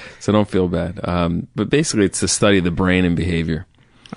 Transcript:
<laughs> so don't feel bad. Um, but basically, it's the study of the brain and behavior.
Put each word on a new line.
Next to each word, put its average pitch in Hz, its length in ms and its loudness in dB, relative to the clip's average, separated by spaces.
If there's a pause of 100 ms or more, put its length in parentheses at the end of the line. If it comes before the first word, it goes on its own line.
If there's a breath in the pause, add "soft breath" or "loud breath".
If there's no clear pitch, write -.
<laughs> - 160 -20
so 104 120 -2
don't 104 160 4
feel 92 200 0
bad. 85 380 -4
Um, 87 480 -2
but 107 140 -2
basically, 123 380 2
it's - 140 -2
the 90 80 -2
study 101 280 2
of 87 80 2
the 90 60 0
brain 92 340 2
and 87 100 2
behavior. 85 520 -2 (500 soft breath)